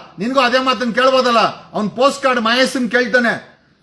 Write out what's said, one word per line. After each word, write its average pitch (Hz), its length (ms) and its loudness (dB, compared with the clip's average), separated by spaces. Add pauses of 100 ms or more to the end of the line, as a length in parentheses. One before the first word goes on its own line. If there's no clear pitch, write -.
(180)
ನಿನ್ಗೂ 254 220 0
ಅದೇ 247 180 2
ಮಾತನ್ನ 254 340 -2
ಕೇಳ್ಬೋದಲ್ಲ. 254 460 2 (340)
ಅವ್ನ್ 196 180 -4
ಪೋಸ್ಟ್ 254 320 0
ಕಾರ್ಡ್ 254 180 0
ಮಹೇಶನ್ 247 500 0
ಕೇಳ್ತಾನೆ, 233 680 -2 (240)